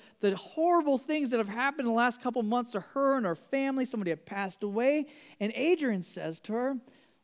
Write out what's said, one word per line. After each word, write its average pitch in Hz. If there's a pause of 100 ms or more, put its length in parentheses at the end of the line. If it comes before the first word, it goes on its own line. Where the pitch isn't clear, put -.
(180)
the 196
horrible 311
things 302
that 247
have 214
happened 262
in 226
the -
last 233
couple 247
months 233
to 202
her 269
and 247
her 170
family. 269
Somebody 202
had 160
passed 196
away. 254 (320)
And 208
Adrian 269
says 165
to -
her, 254 (480)